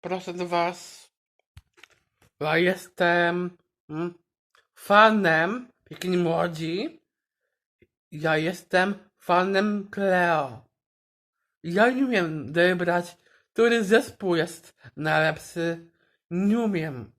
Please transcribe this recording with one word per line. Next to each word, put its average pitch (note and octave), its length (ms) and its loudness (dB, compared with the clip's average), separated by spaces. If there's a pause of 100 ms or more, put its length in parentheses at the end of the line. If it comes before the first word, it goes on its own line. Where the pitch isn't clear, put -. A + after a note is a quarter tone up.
Proszę F3+ 320 -8
do F3+ 140 -6
was. F3 640 -4 (1300)
Ja D3+ 180 0
jestem, F3 1000 0 (320)
mm, E3+ 240 -6 (640)
fanem G#3 960 2 (120)
Piekiń F3+ 340 -4
Młodzi. E3+ 840 -2 (1080)
Ja D#3 260 -2
jestem F#3 800 -2
fanem G3 760 0
Cleo. F3 760 0 (960)
Ja G3 260 2
nie C4 160 0
umiem D#3 480 -2
wybrać, F3 640 0 (360)
który A#3 300 2
zespół G3 520 0
jest - 380 -4 (220)
najlepszy. D#3 960 -2 (400)
Nie G3+ 280 0
umiem. D#3 600 -4